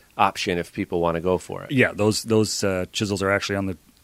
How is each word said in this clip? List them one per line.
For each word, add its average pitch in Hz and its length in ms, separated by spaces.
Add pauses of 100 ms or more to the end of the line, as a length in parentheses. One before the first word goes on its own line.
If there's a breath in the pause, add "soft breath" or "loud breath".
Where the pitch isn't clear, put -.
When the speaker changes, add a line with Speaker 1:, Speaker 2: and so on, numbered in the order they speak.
(180 soft breath)
Speaker 1:
option 98 400
if 85 160
people 95 260
wanna 85 220
go 90 160
for 92 260
it. - 80
Speaker 2:
Yeah, 123 240
those, 104 280
those, 110 380
uh, 92 300
chisels 98 320
are 98 80
actually 101 240
on 98 120
the, 90 100 (260)